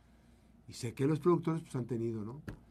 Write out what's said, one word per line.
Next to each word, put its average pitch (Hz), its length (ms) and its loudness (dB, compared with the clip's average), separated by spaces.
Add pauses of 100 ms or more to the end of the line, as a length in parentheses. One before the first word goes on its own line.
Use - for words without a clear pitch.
(680)
Y 107 60 -16
sé 113 200 -6
que 135 140 2
los 156 120 2
productores, 165 440 4
pues, - 120 -8
han 123 100 -2
tenido, 113 380 -2
¿no? 131 200 -10 (280)